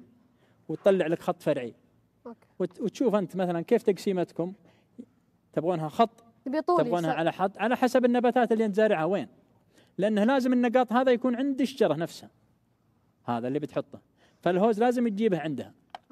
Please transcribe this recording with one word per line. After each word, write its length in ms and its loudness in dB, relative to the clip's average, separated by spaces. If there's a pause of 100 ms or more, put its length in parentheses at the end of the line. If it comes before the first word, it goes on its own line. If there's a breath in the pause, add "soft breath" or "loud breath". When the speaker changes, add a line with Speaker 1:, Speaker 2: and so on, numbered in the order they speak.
(680 soft breath)
Speaker 1:
وتطلع 380 2
لك 160 -2
خط 200 -4
فرعي. 320 -2 (520)
Speaker 2:
أوكي. 200 -20 (120)
Speaker 1:
وت-، 220 -6
وتشوف 340 0
أنت 220 -2
مثلًا 240 -2
كيف 220 0
تقسيمتكم، 680 -2 (1000 soft breath)
تبغونها 360 -2
خط، 360 0 (220)
Speaker 2:
نبي 140 -2
طولي، 240 2
Speaker 1:
تبغونها 260 -2
Speaker 2:
أستاذ. 80 -2
Speaker 1:
على 140 0
حد، 260 -4
على 180 0
حسب 280 2
النباتات 480 2
اللي 120 2
أنت 100 -2
زارعها 300 2
وين. 240 -2 (720 soft breath)
لأنه 260 2
لازم 280 2
النقاط 400 2
هذا 200 4
يكون 240 0
عند 240 -2
الشجرة 340 2
نفسها، 360 -8 (920)
هذا 240 -4
اللي 100 -4
بتحطه، 420 -8 (400 soft breath)
فالهوز 400 0
لازم 280 2
تجيبه 320 0
عندها. 320 -8 (400)